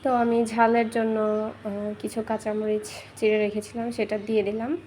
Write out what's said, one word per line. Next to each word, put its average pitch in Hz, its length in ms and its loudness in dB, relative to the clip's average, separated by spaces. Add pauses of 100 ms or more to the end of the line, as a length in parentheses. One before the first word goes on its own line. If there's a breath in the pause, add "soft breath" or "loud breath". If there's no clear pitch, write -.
তো 262 120 2
আমি 233 320 4
ঝালের 226 440 4
জন্য, 226 300 0
আহ, 214 760 -2
কিছু 220 240 -6
কাঁচামরিচ 214 640 -2 (280 loud breath)
চিড়ে 214 220 4
রেখেছিলাম, 214 520 -2
সেটা 220 280 -2
দিয়ে 214 240 0
দিলাম। 226 440 -2